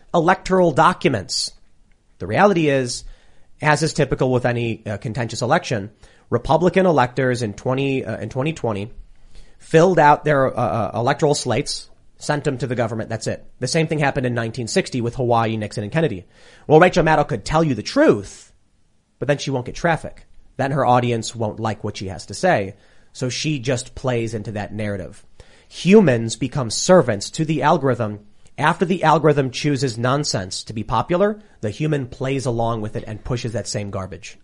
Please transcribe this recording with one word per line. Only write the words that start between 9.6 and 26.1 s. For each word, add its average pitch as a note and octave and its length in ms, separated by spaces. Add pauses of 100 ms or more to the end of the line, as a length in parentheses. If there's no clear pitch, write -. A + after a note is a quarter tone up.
out D3 260
their, C#3 220
uh, - 40 (100)
uh, G#2 340
electoral C#3+ 400
slates, - 540 (280)
sent D3 260
them C#3 140
to C3 100
the B2 80
government. A2+ 340
That's A2+ 180
it. - 180 (140)
The B2+ 80
same D#3+ 200
thing D3+ 120
happened C#3 260
in A#2+ 80
nineteen A#2 340
sixty C#3 340
with A#2 140
Hawaii, A2+ 420
Nixon, G#2 260
and G#2 100
Kennedy. C#3 320 (420)
Well, D3+ 120
Rachel F3 240
Maddow D3+ 240
could A2+ 180
tell D#3+ 180
you C#3+ 120
the G#2 80
truth, F3+ 680 (680)
but B2 80
then C#3+ 100
she - 140
won't B2 140
get G#2 100
traffic. - 500 (320)
Then C3+ 140
her C3+ 140
audience A#2+ 500
won't G#2+ 240
like A2 240
what G#2 140
she F#2+ 100
has F2+ 200
to G#2+ 60
say. A2+ 420 (380)
So B2+ 160
she D3 300
just A#2+ 360
plays A#2 380
into G#2 200
that G2+ 200
narrative. G2+ 520 (420)
Humans C#3+ 680